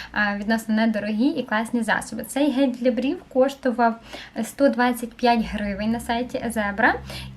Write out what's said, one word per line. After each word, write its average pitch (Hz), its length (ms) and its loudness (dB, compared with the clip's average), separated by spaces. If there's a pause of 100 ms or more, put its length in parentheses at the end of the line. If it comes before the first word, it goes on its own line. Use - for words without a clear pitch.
(160)
е, 208 240 0
відносно 220 360 0
недорогі 214 520 2
і 311 160 0
класні 226 400 -2
засоби. 220 400 -2
Цей 285 280 0
гель 254 200 2
для 240 200 0
брів 240 320 -2 (100)
коштував 247 600 2 (480)
сто 277 260 2
двадцять 240 440 0
п'ять 233 380 2
гривень 208 400 -4
на 233 80 0
сайті 247 500 -4
Зебра. 220 460 2 (420)